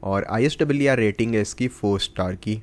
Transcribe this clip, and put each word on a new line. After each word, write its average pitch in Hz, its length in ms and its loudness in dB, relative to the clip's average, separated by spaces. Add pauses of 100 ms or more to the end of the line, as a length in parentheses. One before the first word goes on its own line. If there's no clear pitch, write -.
और 98 280 0
आईएसडब्ल्यूआर 139 640 2
रेटिंग 113 380 2
है 107 60 2
इसकी 123 280 -2
फ़ोर 101 300 0
स्टार 92 380 -4
की। 107 260 -4